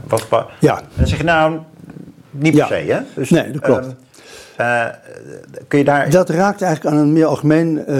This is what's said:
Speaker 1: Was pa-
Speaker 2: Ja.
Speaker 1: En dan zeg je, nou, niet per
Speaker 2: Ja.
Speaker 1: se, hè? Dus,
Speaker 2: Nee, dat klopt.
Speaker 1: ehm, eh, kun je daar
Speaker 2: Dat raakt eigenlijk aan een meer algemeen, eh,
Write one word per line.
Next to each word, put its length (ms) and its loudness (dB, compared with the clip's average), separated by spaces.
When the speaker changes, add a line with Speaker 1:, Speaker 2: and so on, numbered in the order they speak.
Speaker 1:
Was 180 -2
pa- 200 -2
Speaker 2:
Ja. 180 2
Speaker 1:
En 60 -12
dan 140 0
zeg 100 -2
je, 60 -6
nou, 340 2
niet 240 0
per 60 6
Speaker 2:
Ja. 60 2
Speaker 1:
se, 60 -4
hè? 60 -2
Dus, 140 -4
Speaker 2:
Nee, 220 2
dat 100 -8
klopt. 240 0
Speaker 1:
ehm, 300 0
eh, 0 -
kun 120 2
je 60 4
daar 240 2
Speaker 2:
Dat 200 4
raakt 320 0
eigenlijk 340 -2
aan 60 4
een 120 2
meer 120 4
algemeen, 600 0
eh, 140 -2